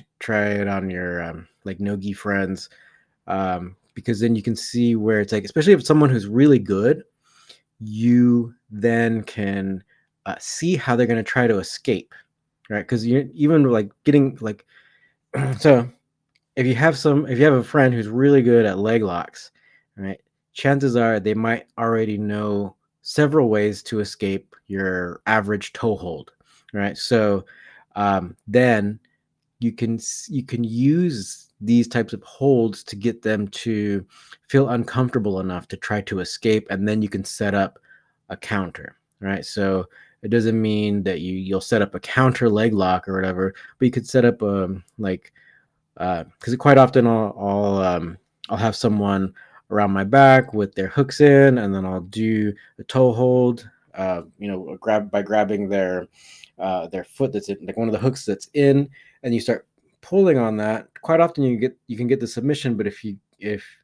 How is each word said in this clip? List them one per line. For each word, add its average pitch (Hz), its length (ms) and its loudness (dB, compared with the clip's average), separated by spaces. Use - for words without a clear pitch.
try 104 260 0
it 101 220 -2
on 95 200 -4
your, 90 340 -6
um, 85 240 -12
like, 95 160 -10
no-gi 101 340 -6
friends, 98 560 -4
um, 92 500 -4
because 110 260 -4
then 117 140 2
you 104 80 -4
can 113 140 -4
see 120 400 0
where 107 240 0
it's 101 120 -4
like, 104 120 -2
especially 160 300 4
if 147 60 2
it's - 80 -10
someone 151 220 6
who's 107 160 -2
really 131 320 6
good, 104 460 0
you 120 760 2
then 113 540 0
can, 98 600 -6
uh, - 140 -8
see 175 360 -4
how 127 200 -2
they're 120 100 2
gonna 117 160 0
try 123 240 0
to 107 120 2
escape, - 560 -6
right? 104 180 -6
'Cause 117 160 -2
you, 135 300 0
even, 151 300 4
like, 107 260 2
getting, 139 360 4
like, 107 240 -8
<clears throat> 131 260 -4
so 127 280 6
if 127 100 0
you 127 80 2
have 147 220 2
some, 143 300 2
if 123 120 -4
you 143 60 6
have 151 100 6
a 120 100 2
friend 131 300 2
who's 107 140 -4
really 135 340 4
good 117 240 6
at 95 120 -2
leg 113 240 0
locks, - 480 -8
right, 98 220 -12
chances 139 420 0
are 113 240 2
they 107 140 -2
might 113 320 -2
already 110 400 -2
know 104 560 -4
several 147 480 2
ways 104 320 0
to 110 180 -6
escape 98 560 -6
your 92 580 -6
average 104 480 -2
toe 110 220 -4
hold, 85 360 -12
right? 101 240 -4
So, 104 480 0
um, 98 400 -2
then 110 500 2
you 117 120 -2
can 113 240 -4
s-, - 340 -12
you 135 140 -6
can 120 200 -6
use 131 840 -2
these 117 280 2
types 117 260 -2
of 98 80 -12
holds 120 640 0
to - 120 -14
get 113 260 -4
them 104 260 -2
to 104 580 -4
feel 135 220 2
uncomfortable 117 680 -2
enough 90 280 -8
to - 80 -12
try 104 260 -6
to 95 180 -6
escape, 107 500 -2
and 98 180 -2
then 107 140 0
you 104 60 -2
can 98 160 -8
set 101 300 -4
up 98 240 -2
a 98 60 -12
counter, - 600 -8
right? 98 240 -6
So 95 420 -4
it 104 80 -8
doesn't 113 300 2
mean 104 440 -2
that 92 160 -2
you, 92 140 -6
you'll 95 260 -4
set 110 220 0
up 98 120 -4
a - 60 -10
counter 127 480 0
leg 107 240 2
lock 92 360 0
or 95 60 -6
whatever, 95 400 -2
but 135 80 0
you 123 60 4
could 120 160 -6
set 123 160 2
up, 117 180 2
um, 95 400 -2
like, 95 340 -6
uh, 87 260 -4
'cause 120 160 -6
quite 139 220 8
often 131 280 6
I'll, 110 320 0
I'll, 101 400 0
um, 90 400 -2
I'll 110 80 -6
have 110 200 -2
someone 101 580 -2
around 101 220 0
my 98 120 0
back 131 500 6
with 104 200 -2
their 92 140 -4
hooks 139 320 -2
in, 139 380 8
and 98 160 -2
then 95 120 -4
I'll 92 160 -6
do 107 500 -2
the - 60 -16
toe 127 280 4
hold, 123 560 0
uh, 92 280 -4
you 101 100 -10
know, 92 320 -10
grab, 107 300 -2
by 101 120 -2
grabbing 104 460 0
their, 92 380 -2
uh, 92 300 -4
their - 160 -10
foot - 280 -4
that's 101 160 -8
in, 101 180 -6
like, - 100 -8
one 113 120 -2
of 107 40 -2
the 107 80 -2
hooks 131 240 -2
that's - 300 -8
in, 139 340 4
and 120 120 -2
you 107 60 0
start - 260 -4
pulling 180 380 2
on 110 200 0
that. 107 300 -4
Quite 165 180 2
often 170 240 0
you 123 120 0
get, 120 200 -4
you 117 100 -10
can 120 100 -4
get 131 140 0
the 120 60 -6
submission, 127 500 -4
but 101 100 -2
if - 180 -10
you, 101 120 -8
if, 104 260 -8